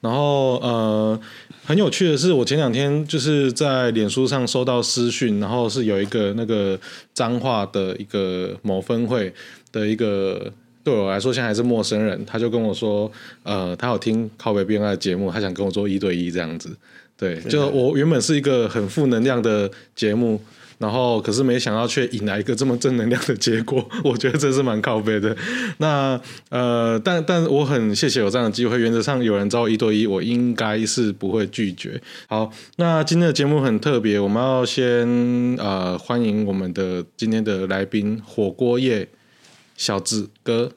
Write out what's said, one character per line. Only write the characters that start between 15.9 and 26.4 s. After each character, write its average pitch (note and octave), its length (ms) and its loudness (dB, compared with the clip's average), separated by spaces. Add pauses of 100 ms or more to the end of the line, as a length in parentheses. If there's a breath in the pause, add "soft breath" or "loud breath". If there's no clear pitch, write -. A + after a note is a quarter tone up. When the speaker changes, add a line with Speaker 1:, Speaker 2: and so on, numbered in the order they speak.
Speaker 1:
对 F#2 160 0
一 F2 160 -2
这 F2 80 -2
样 E2 180 -6
子。 - 180 -12 (400 loud breath)
对， F2+ 200 -4
Speaker 2:
真 D#2+ 80 -12
的？ - 80 -8
Speaker 1:
就 D3 160 2
我 C3+ 280 2
原 C#3+ 140 2
本 D3 100 4
是 D3 160 2
一 C#3+ 60 0
个 B2+ 260 2
很 G2+ 220 -2
负 D3 160 0
能 A#2 180 2
量 B2+ 160 2
的 G#2+ 300 2 (260 loud breath)
节 G#2+ 200 0
目， A2+ 260 0 (380 loud breath)
然 G#2+ 120 -2
后 A#2+ 300 2
可 - 100 -4
是 B2 120 2
没 B2 160 4
想 A#2 140 -2
到 A#2 140 0
却 A#2+ 200 0
引 G#2+ 180 -4
来 G2+ 140 -2
一 G#2 40 -2
个 B2 120 0
这 B2 100 0
么 B2 120 2
正 B2+ 200 0
能 A2 100 0
量 A#2+ 200 2
的 B2 80 0
结 A2+ 260 0
果， B2+ 320 -2
<laughs> A#3 100 -6
我 B2 140 2
觉 B2+ 140 0
得 D3+ 60 0
这 C#3 140 2
是 C3+ 120 2
蛮 A2 180 0
靠 A2+ 180 0
北 G#2+ 200 0
的。 G#2+ 140 0 (440 loud breath)
那， C#3 420 0 (300 loud breath)